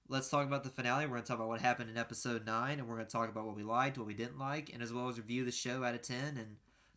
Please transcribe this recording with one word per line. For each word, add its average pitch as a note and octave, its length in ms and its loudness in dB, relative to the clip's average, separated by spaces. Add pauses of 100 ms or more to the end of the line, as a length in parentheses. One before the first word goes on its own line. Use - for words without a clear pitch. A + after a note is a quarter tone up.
let's C3+ 220 2
talk C#3+ 160 4
about C3+ 180 0
the C3 60 -6
finale. C3 360 2
We're B2+ 100 0
gonna A#2 100 -2
talk A#2+ 120 0
about A2+ 100 -2
what A2+ 140 0
happened A#2+ 280 4
in A2+ 80 -6
episode A#2 480 0
nine, B2 340 2
and A#2+ 80 -4
we're A#2 80 -4
gonna A2+ 120 -4
talk A2+ 220 0
about G#2+ 160 -4
what G#2+ 100 -4
we G#2 80 -4
liked, C3 340 4
what A2 100 -4
we G#2+ 60 -4
didn't A#2+ 240 -2
like, C#3+ 340 -2
and A#2+ 120 -8
as A#2 100 -4
well B2 160 0
as A#2 80 -4
review A#2+ 260 0
the B2 80 2
show B2+ 320 0
out A#2+ 120 2
of A#2 60 -6
ten C3+ 360 -2
and G#2+ 200 -8 (400)